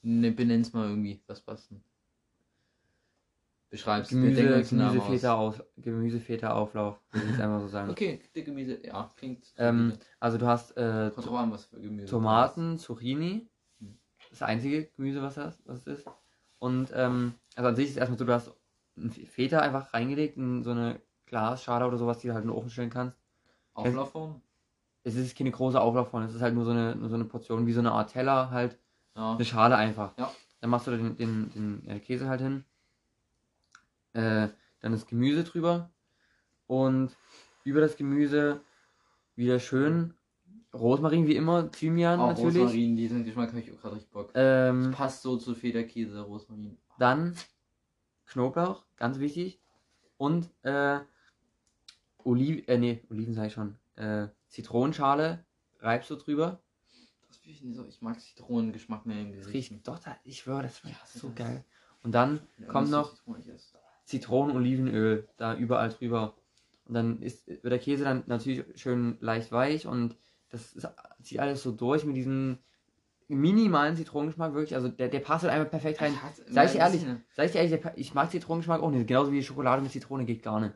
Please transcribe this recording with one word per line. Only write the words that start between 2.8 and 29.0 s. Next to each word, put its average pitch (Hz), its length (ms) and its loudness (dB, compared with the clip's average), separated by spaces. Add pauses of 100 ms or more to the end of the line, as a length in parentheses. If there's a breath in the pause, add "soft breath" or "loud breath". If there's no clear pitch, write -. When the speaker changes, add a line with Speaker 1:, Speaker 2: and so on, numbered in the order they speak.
Speaker 1:
Beschreib's. 104 400 -2
Speaker 2:
Gemüse, 127 320 6
Speaker 1:
Bedenk 135 220 8
euch - 60 -4
den 127 80 4
Namen 127 120 6 (100)
aus. 104 60 -2
Speaker 2:
Gemüsefeta 123 300 2
aus, 110 280 -2 (140)
Gemüsefeta-Auflauf, 113 1200 -2 (120)
würde 107 220 -2
ich 123 80 0
einfach 107 200 0
so 101 60 -8
sagen. 101 220 -6
Speaker 1:
Okay, 175 320 -4 (140)
der 160 80 -8
Gemüse, 131 420 -8
ja, 107 320 -10
klingt 127 400 -14
Speaker 2:
Ähm, 117 320 4
Speaker 1:
solide. - 160 -8 (140 soft breath)
Speaker 2:
also 117 180 0
du 120 80 0
hast, 120 320 0
äh, 110 380 0
Speaker 1:
Kommt 123 120 -10
drauf 123 120 -4
an, 113 120 0
was 104 140 -12
für - 160 -20
Gemüse 101 240 -10
du 98 60 -8
Speaker 2:
Tomaten, 123 600 4
Speaker 1:
hast. 160 100 -8
Speaker 2:
Zucchini. 151 640 -4 (320)
Speaker 1:
Hm. - 180 -20 (320)
Speaker 2:
Das - 140 -10
einzige 135 420 -2 (100)
Gemüse, 139 280 -4
was 139 120 -8
das, 151 300 -10
was 127 140 -14
es - 80 -18 (140)
ist. - 60 -18 (520)
Und, 127 340 -2
ähm, 123 400 0 (220)
also 123 140 2
an 117 60 2
sich 139 140 0
ist 135 80 -8
erstmal 123 220 -2
so, 127 60 0
du 120 80 2
hast 120 180 -2 (440)
ein 117 140 -8
Fe-, - 160 -14
Feta 131 340 0
einfach 135 340 0
reingelegt 139 440 -2
in 123 260 -2
so 117 60 -4
eine 117 320 -2 (240)
Glasschale 123 640 0
oder 123 100 0
sowas, 117 220 0
die 123 80 -8
du 117 80 -2
halt 107 80 -4
in 113 80 -2
den 110 40 -2
Ofen 117 140 -6
stellen 120 220 -6
kannst. 127 260 -6 (560)
Speaker 1:
Auflaufform? 135 680 -4 (640)
Speaker 2:
Es 117 120 -6
ist 127 200 -4
keine 127 160 -2
große 127 300 2
Auflaufform, 117 420 2
es 113 120 -8
ist 117 60 -4
halt 120 120 2
nur 117 120 2
so 117 60 0
eine, 117 240 0
nur 113 140 -6
so 113 60 -2
eine 117 100 -2
Portion, 117 400 -2
wie 117 80 2
so 117 60 4
eine 117 120 4
Art 110 200 0
Teller 131 400 2
halt. 123 260 -2 (380)